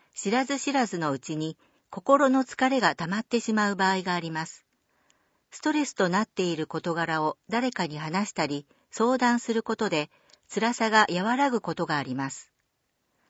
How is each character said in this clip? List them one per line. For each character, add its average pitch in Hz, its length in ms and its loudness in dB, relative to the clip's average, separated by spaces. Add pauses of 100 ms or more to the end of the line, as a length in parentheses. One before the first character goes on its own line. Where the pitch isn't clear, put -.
(140)
知 - 180 -4
ら 254 120 2
ず 269 160 -4
知 285 140 -2
ら 262 120 2
ず 185 120 -4
の 151 160 0
う 135 60 -4
ち 156 180 -8
に 160 180 -4 (340)
心 277 380 4
の 262 160 4
疲 - 240 0
れ 262 140 2
が 160 120 4
溜 165 140 -4
ま 196 120 -2
っ 226 40 -2
て 233 160 0
し 220 140 -2
ま 208 180 2
う 190 60 -4
場 190 120 4
合 190 120 0
が 180 140 -2
あ 175 40 -2
り 165 120 -6
ま 160 160 -6
す。 - 180 -20 (840)
ス - 120 -18
ト 311 100 2
レ 294 140 2
ス - 80 -6
と 185 160 2
な 196 140 2
っ - 20 -4
て - 180 -4
い 175 140 0
る 156 100 -4
事 165 260 -4
柄 160 280 0
を 156 160 -2 (100)
誰 247 240 0
か 175 160 -2
に 151 100 -10
話 160 340 -4
し - 20 -
た 165 120 0
り、 143 200 -4 (260)
相 247 260 2
談 240 220 2
す 240 140 -4
る 220 100 0
こ 220 140 -4
と 214 100 0
で、 151 220 -2 (440)
辛 220 200 0
さ 220 160 -2
が 214 200 6
和 202 280 0
ら 277 120 2
ぐ 233 120 0
こ 170 120 -4
と 170 120 -4
が 151 100 -2
あ 139 80 -2
り 127 120 -6
ま 135 160 -6
す。 - 200 -18 (800)